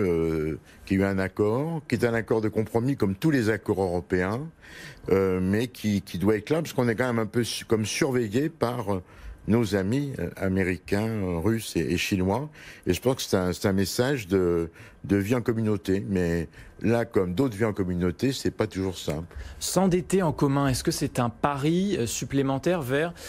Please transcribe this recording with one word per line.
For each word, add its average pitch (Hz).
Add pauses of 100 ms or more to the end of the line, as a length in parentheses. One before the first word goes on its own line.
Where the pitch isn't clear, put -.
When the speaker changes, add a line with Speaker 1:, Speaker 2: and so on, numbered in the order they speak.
Speaker 1:
euh, 80 (260)
qu'il 95
y 95
ait 98
un 98
accord, 113
qui -
est 107
un 117
accord 113
de 107
compromis 117
comme 95
tous 156
les 127
accords 104
européens, 92 (640)
euh, 95
mais 104
qui, 104
qui -
doit 101
être -
là, 156
parce 151
qu'on 123
est 113
quand 127
même 120
un 110
peu 117
su-, -
comme 110
surveillé 123
par, 120
euh, 92 (460)
nos 104
amis, 127
euh, 87
américains, 95
euh, 95
russes 107
et, 80
et 90
chinois. 101 (360)
Et 90
je 85
pense 131
que -
c'est -
un, 90
c'est 104
un 98
message 113
de, 85 (320)
de 101
vie 101
en 120
communauté. 107
Mais 85 (340)
là, 117
comme 92
d'autres 120
vies 107
en 107
communauté, 90
c'est -
pas 107
toujours 95
simple. 80 (240)
Speaker 2:
S'endetter 185
en 151
commun, 139
est-ce 131
que -
c'est 143
un 120
pari, 156
euh, 117
supplémentaire 135
vers, 143 (140)